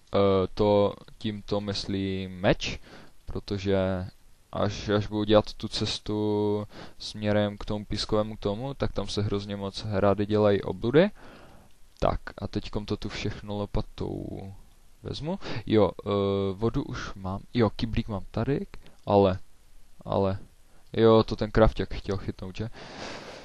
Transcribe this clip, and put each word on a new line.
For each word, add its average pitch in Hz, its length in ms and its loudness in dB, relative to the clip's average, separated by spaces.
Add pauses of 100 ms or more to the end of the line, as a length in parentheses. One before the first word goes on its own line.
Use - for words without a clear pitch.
(140)
E, 98 400 6
to 104 400 4 (240)
tímto 104 420 -4
myslím 95 800 -4
meč, - 400 0 (460)
protože 95 800 -2 (460)
až, 101 360 -2
až 104 180 2
budu 107 180 -2
dělat 107 280 6
tu - 160 -8
cestu 104 1000 -2 (300)
směrem 104 600 0
k - 60 -10
tomu 107 200 -4
pískovému 107 520 -2
tomu, 117 380 -4
tak - 180 -2
tam 101 160 -4
se 101 140 -2
hrozně 101 340 -2
moc 98 280 -8
hrady 101 420 2
dělají 104 360 4
obludy. 123 480 4 (880)
Tak - 220 0 (180)
a - 80 -6
teďkom 104 400 -6
to 104 100 -2
tu 107 120 -8
všechno 104 480 -6
lopatou 98 960 -6 (500)
vezmu. 151 360 -6 (280)
Jo, 104 240 6
e, - 200 -8 (420)
vodu 113 300 -2
už - 320 -8
mám, 95 260 -8 (140)
jo, 113 160 4
kyblík 113 380 -2
mám 101 220 -6
tady, 135 360 -2 (400)
ale, 101 320 6 (680)
ale, 98 340 0 (540)
jo, 110 300 8
to - 140 -2
ten 110 140 -4
krafťák 107 440 4
chtěl 98 220 -4
chytnout, 95 400 -10
že? 110 140 -6 (760)